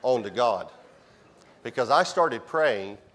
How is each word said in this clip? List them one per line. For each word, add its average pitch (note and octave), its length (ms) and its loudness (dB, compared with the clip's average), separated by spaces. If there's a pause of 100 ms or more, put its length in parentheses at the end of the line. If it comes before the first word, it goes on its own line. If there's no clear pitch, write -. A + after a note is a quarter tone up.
onto B2 260 0
God. G2+ 400 0 (920)
Because A#2+ 260 -2
I D3 140 6
started E3 440 -2
praying G#2 520 -2 (160)